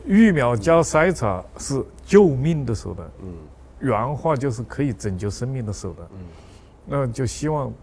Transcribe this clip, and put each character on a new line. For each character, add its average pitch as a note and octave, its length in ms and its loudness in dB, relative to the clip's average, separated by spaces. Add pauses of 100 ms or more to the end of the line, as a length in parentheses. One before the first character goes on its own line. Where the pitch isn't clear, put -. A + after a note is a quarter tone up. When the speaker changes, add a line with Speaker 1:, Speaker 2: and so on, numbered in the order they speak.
Speaker 1:
疫 G#3+ 280 6
苗 B2 240 2
加 E3 260 4
筛 D#3 300 2
查 G2 300 -4 (140)
是 C3+ 260 -4 (220)
救 G3 220 8
命 C#3+ 400 0
的 A#2 80 -2
手 F#2+ 180 -8
段。 F2 160 -12 (140)
Speaker 2:
嗯。 F#2 100 -12 (460)
Speaker 1:
原 B2+ 360 -2
话 D#3 220 0
就 C3 140 -2
是 A#2 140 -6
可 - 180 -6
以 C#3 100 -2
拯 G2 240 -6
救 G2+ 140 -4
生 A#2+ 180 -8
命 C3 160 -6
的 G#2 80 -6
手 F#2+ 200 -10
段。 E2+ 200 -16
Speaker 2:
嗯。 F#2+ 60 -18 (680)
Speaker 1:
那 C#3 220 -4
就 B2 180 -4
希 D3 240 -4
望 C#3 240 -4 (100)